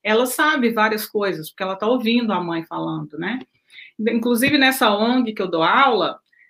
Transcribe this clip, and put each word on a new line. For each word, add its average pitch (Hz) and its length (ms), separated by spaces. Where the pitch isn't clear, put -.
ela 220 240
sabe 294 420
várias 214 380
coisas, 185 420
porque - 140
ela 190 120
tá 208 120
ouvindo 233 440
a 180 80
mãe 170 240
falando, 160 540
né? 208 220
Inclusive, 233 580
nessa 262 380
ong 226 380
que - 80
eu 180 80
dou 165 140
aula, 202 560